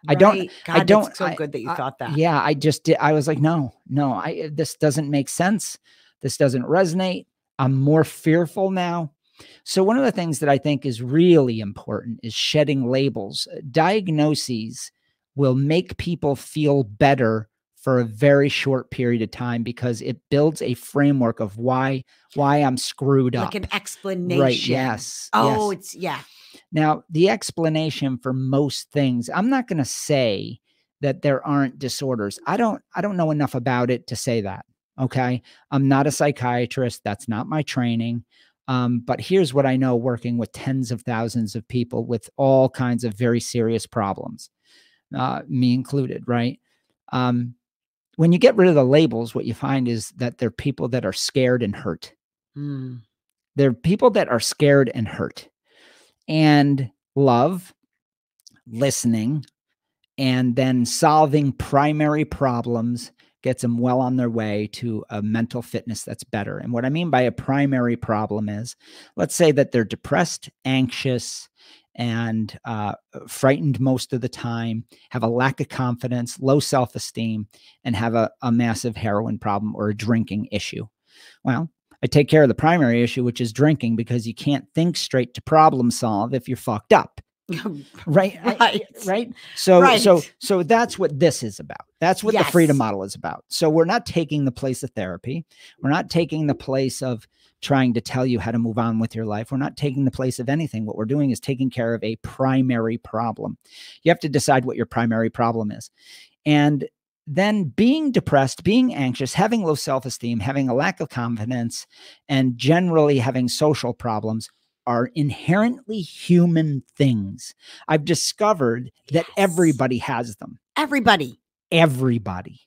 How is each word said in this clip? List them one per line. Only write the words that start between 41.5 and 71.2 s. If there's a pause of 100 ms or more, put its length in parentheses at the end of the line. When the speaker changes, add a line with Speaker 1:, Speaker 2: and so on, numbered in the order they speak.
Speaker 1:
of
people
with
all
kinds
of
very
serious
problems, (680)
uh,
me
included,
right? (540)
Um, (600)
when
you
get
rid
of
the
labels,
what
you
find
is
that
they're
people
that
are
scared
and
hurt. (400)
Speaker 2:
Hmm. (580)
Speaker 1:
They're
people
that
are
scared
and
hurt. (800)
And (260)
love, (920)
listening, (720)
and
then
solving
primary
problems (300)
gets
them
well
on
their
way
to
a
mental
fitness
that's
better.
And
what
I
mean
by
a
primary
problem
is, (420)
let's
say
that
they're
depressed, (160)
anxious, (480)